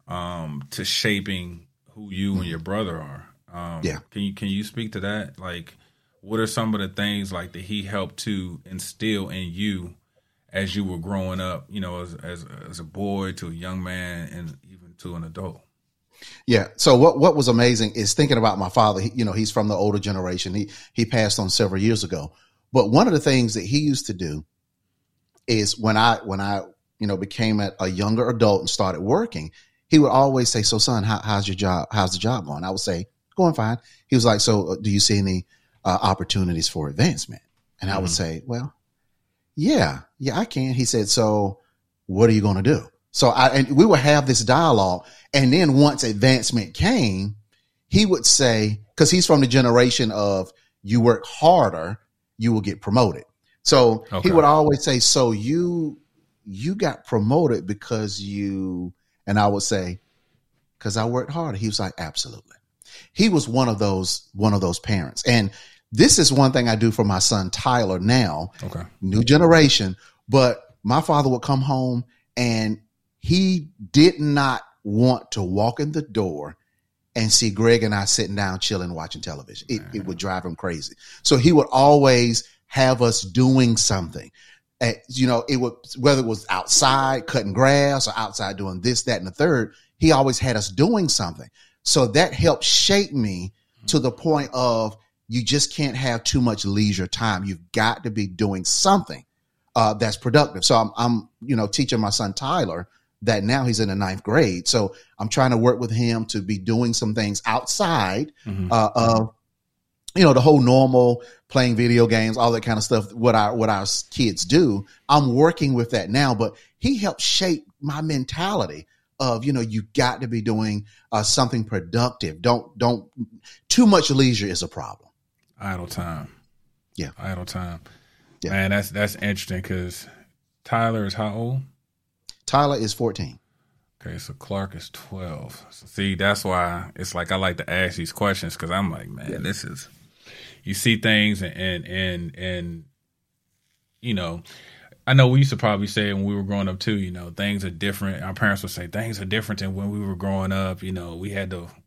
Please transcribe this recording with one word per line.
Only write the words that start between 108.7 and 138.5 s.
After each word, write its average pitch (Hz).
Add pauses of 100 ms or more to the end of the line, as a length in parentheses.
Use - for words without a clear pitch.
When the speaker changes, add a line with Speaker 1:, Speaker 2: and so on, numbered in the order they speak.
Speaker 2:
uh, 113
of, 113 (840)
you 185
know, 147
the 120
whole 147
normal 123 (240)
playing 123
video 117
games, 110
all 120
that 113
kind 113
of 104
stuff, 110
what 117
our, 107
what 110
our 101
s-, -
kids 110
do. 107 (240)
I'm 139
working 147
with 117
that 98
now, 131
but 107 (240)
he 262
helped 196
shape 175 (160)
my 143
mentality 143 (340)
of, 120
you 143
know, 127
you 110 (120)
got 127
to 131
be 113
doing, 107 (280)
uh, 107
something 120
productive. 95
Don't, -
don't, 120 (600)
too 240
much 196
leisure 123
is 90
a 85
problem. 55 (520)
Speaker 1:
Idle 92
time. 82 (680)
Speaker 2:
Yeah. 71
Speaker 1:
Idle 92
time. 87 (640)
Speaker 2:
Yeah. 85
Speaker 1:
Man, 95
that's, 101
that's 101
interesting 95
'cause 90 (580)
Tyler 113
is 98
how 104
old? 120 (840)
Speaker 2:
Tyler 143
is 107
fourteen. 101 (640)
Speaker 1:
Okay, 85
so -
Clark 98
is 80
twelve. 85
So -
see, 98
that's 101
why 90
it's 90
like 87
I 95
like 92
to 80
ask 90
these 82
questions -